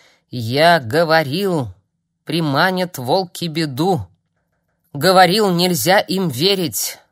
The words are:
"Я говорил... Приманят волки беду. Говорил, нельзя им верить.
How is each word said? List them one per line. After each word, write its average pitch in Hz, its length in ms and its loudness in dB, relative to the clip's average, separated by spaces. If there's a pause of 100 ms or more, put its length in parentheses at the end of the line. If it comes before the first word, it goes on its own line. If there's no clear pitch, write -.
(300)
"Я 139 500 2
говорил... 156 920 -2 (500)
Приманят 170 720 -2
волки 170 480 -4
беду. 156 640 -4 (840)
Говорил, 180 580 4
нельзя 175 480 2
им 185 300 -2
верить. 165 680 -4 (120)